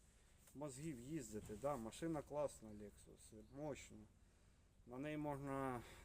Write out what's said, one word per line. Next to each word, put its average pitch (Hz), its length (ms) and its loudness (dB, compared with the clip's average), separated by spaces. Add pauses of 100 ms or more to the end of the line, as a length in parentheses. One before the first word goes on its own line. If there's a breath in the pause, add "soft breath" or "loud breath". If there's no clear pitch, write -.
(540 loud breath)
мозгів 139 460 0
їздити, 139 560 0
да? 143 200 6
Машина 135 460 2
класна, 139 480 2
Lexus, 107 760 -10 (120)
мощна. 117 500 -2 (800 loud breath)
На 120 120 -6
неї 151 200 0
можна... 139 640 4 (240 loud breath)